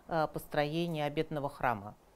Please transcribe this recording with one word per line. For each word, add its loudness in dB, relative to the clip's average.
э, 2
построения 0
обетного 0
храма. -2